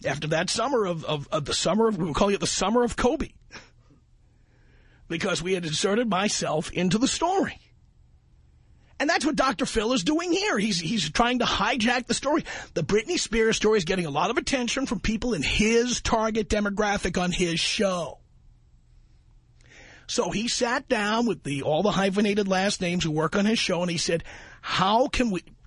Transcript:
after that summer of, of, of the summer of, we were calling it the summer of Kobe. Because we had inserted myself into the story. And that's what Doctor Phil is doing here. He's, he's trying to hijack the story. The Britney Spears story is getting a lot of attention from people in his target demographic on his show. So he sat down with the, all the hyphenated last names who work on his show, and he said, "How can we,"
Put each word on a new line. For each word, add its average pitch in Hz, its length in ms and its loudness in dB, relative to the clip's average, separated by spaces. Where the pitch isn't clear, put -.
after 147 220 -4
that 165 200 0
summer 233 380 0
of, 170 180 -4
of, 147 260 -4
of 156 140 -2
the 151 100 -4
summer 208 320 2
of, 214 120 0
we 160 80 -2
were 147 80 -4
calling 202 200 4
it 185 60 -4
the 170 60 -4
summer 220 360 0
of 240 140 -2
Kobe. 262 360 0
Because 165 340 -2
we 185 120 0
had 175 100 -4
inserted 202 440 0
myself 170 600 0
into 180 280 0
the 240 100 2
story. 349 500 0
And 277 80 0
that's 339 160 2
what 294 120 0
Doctor 262 280 0
Phil 220 280 0
is 247 100 2
doing 330 300 0
here. 381 260 0
He's, 196 220 0
he's 175 300 -2
trying 240 280 2
to 226 60 2
hijack 240 600 0
the 226 80 0
story. 285 300 0
The 170 80 -2
Britney 220 360 0
Spears 220 380 2
story 214 220 4
is 175 60 0
getting 180 220 -2
a 147 40 -4
lot 156 200 0
of 254 80 0
attention 269 480 -2
from 233 140 -4
people 226 340 0
in 151 80 -2
his 233 580 2
target 220 480 0
demographic 202 720 0
on 180 100 0
his 170 300 0
show. 180 580 -2
So 190 220 -2
he 226 180 -4
sat 247 400 -2
down 214 380 0
with 196 160 -2
the, 139 200 -4
all 156 200 0
the 202 80 4
hyphenated 202 580 2
last 190 320 0
names 175 240 -2
who 165 60 -2
work 156 260 0
on 202 80 4
his 226 140 2
show, 175 240 0
and 180 80 -2
he 170 80 -4
said, 165 260 -2
"How 208 460 2
can 247 220 0
we," 180 140 -4